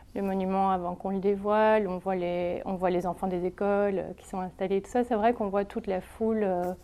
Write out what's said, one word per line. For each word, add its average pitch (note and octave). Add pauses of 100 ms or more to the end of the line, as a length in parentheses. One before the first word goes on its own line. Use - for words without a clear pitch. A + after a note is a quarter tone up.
(160)
le G3+
monument F#3+
avant F3+
qu'on F#3+
le G3
dévoile. G#3
On F3+
voit F#3+
les, F3
on G3
voit F3+
les F3+
enfants F3+
des F3+
écoles, G3+
euh, -
qui -
sont F#3+
installés, F#3+
tout -
ça. B3
C'est A#3+
vrai A3
qu'on A3
voit G3+
toute G#3
la F#3
foule, A3
euh, F#3 (200)